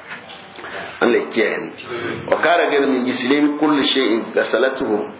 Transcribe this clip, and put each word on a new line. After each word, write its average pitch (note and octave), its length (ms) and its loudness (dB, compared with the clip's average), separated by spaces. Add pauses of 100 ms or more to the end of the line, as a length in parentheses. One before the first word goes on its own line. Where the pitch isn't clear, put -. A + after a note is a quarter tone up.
(1000)
Allah A2+ 200 4
ya - 60 -4
kiyaye F#2+ 320 0
ni. E2 120 -8 (600)
Wa - 100 2
kara D#3 300 4
gani C#3+ 160 4
min B2+ 180 2
gisilin C#3+ 540 2
kullu D3+ 240 4
shay'in A2+ 520 2
gasalatuhu. A#2 840 0